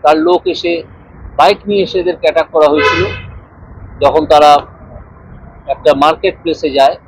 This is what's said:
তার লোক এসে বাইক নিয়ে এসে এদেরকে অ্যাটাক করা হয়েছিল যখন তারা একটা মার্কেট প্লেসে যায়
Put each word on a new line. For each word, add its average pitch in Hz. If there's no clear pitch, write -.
তার 156
লোক 170
এসে 175
বাইক 190
নিয়ে 202
এসে 170
এদেরকে 175
অ্যাটাক 156
করা 151
হয়েছিল -
যখন 143
তারা 147
একটা -
মার্কেট 156
প্লেসে 156
যায় 139